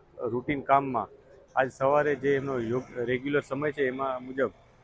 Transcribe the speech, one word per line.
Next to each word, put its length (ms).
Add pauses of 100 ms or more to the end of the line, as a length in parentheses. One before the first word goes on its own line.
(180)
રૂટીન 420
કામમાં 480 (480)
આજ 160
સવારે 420
જે 220
એમનો 220
યોગ-, 420
રેગ્યુલર 400
સમય 320
છે 140
એમાં 380
મુજબ 260 (340)